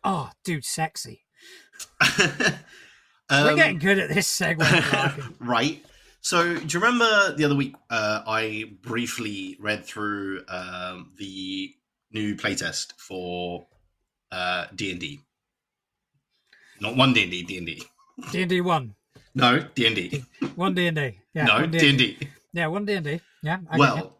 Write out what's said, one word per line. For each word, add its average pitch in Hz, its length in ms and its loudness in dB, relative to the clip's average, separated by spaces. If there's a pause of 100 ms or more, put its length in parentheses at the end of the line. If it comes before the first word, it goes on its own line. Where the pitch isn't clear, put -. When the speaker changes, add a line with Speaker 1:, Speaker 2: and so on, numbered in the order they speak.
Speaker 1:
Oh, 170 260 -2 (140)
dude, 160 200 -4
sexy. - 600 -6 (760)
Speaker 2:
<laughs> - 180 4
Speaker 1:
We're 185 400 2 (720)
Speaker 2:
Um, 147 260 6
Speaker 1:
getting 190 220 6
good 190 200 4
at 190 120 -2
this 170 180 0
segue. 160 1080 0
Speaker 2:
<laughs> - 40 -20
Right. 120 440 0 (360)
So, 170 360 2
do 151 220 -4
you 196 60 0
remember 220 520 4
the 151 80 2
other 143 100 4
week, 139 200 0 (140)
uh, 107 380 0
I 110 380 -2 (180)
briefly 104 760 -6
read 104 260 -4
through, 101 600 -6
um, 90 680 -10
the 95 560 -10 (380)
new 107 240 -4
playtest 95 640 -6
for, 90 680 -8 (680)
uh, 90 420 -4
D 95 160 -6
and 87 100 -10
D? 73 200 -12 (1600)
Not 113 160 -4
one 131 160 6
D 113 100 4
and 87 80 0
D, 90 140 -6
D 92 140 -8
and 87 80 -8
D. 80 160 -10 (500)
Speaker 1:
D 180 100 -2
and 175 80 -2
D 180 100 2
one. 156 340 -2 (400)
Speaker 2:
No, 131 260 4 (140)
D 120 120 2
and 113 80 4
D. 135 300 -4 (320)
Speaker 1:
One 185 180 0
D 175 140 0
and 165 80 -2
D. 131 240 -4 (140)
Yeah, 156 100 -2
Speaker 2:
No, 110 160 6
Speaker 1:
one 165 100 0
D 165 80 0
and 143 200 6
D. 127 80 4
Speaker 2:
D - 80 -4
and - 60 -16
D. 139 80 -10 (240)
Speaker 1:
Yeah, 170 140 -2
one 196 180 -4
D 202 100 -2
and 180 100 -4
D. 147 160 -4 (220)
Yeah, 165 160 -4 (120)
I 160 60 -2
get - 20 4
Speaker 2:
Well, 131 200 4
Speaker 1:
it. - 220 -8